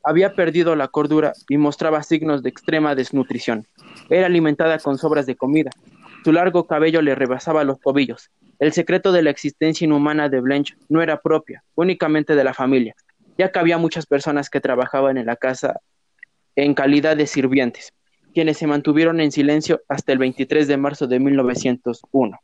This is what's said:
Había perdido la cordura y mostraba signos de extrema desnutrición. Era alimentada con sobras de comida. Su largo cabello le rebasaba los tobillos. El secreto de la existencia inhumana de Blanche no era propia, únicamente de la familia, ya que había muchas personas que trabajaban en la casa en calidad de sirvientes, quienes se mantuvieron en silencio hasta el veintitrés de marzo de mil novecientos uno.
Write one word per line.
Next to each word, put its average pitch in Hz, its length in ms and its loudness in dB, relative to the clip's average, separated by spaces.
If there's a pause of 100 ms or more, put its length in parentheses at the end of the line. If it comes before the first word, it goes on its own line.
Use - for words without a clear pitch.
Había 180 320 2
perdido 165 400 0
la 139 140 -2
cordura 151 440 0 (160)
y 143 100 0
mostraba 156 440 0
signos 156 400 -2
de 127 60 -4
extrema 151 460 -2
desnutrición. 127 720 -4 (420)
Era 185 180 4
alimentada 160 520 2
con 139 200 -4
sobras 151 280 0
de 123 100 -6
comida. 139 340 -2 (540)
Su 160 80 2
largo 170 340 2
cabello 160 360 2
le 139 120 2
rebasaba 135 500 -2
los 135 160 -2
tobillos. 135 500 -2 (280)
El 151 140 2
secreto 175 400 0
de 175 100 4
la 151 80 2
existencia 156 540 -4
inhumana 151 440 0
de 131 120 0
Blanche 139 340 -2 (140)
no 156 120 0
era 160 200 -2
propia, - 420 -2 (120)
únicamente 156 600 0
de 139 100 4
la 131 80 0
familia, 127 420 0 (440)
ya 185 140 2
que 190 60 -2
había 165 200 2
muchas 165 260 -4
personas 143 460 -2
que 139 100 -4
trabajaban 135 560 0
en 120 100 -4
la 120 100 -4
casa - 440 -4 (760)
en 143 180 2
calidad 147 420 2
de 147 100 0
sirvientes, 131 680 -2 (420)
quienes 156 240 0
se 165 80 -4
mantuvieron 151 540 2
en 147 120 0
silencio 147 560 0
hasta 139 240 -4
el 131 60 0
veintitrés 139 500 0
de 143 80 2
marzo 143 300 -4
de 127 140 0
mil 139 160 2
novecientos 123 720 -2
uno. 120 340 0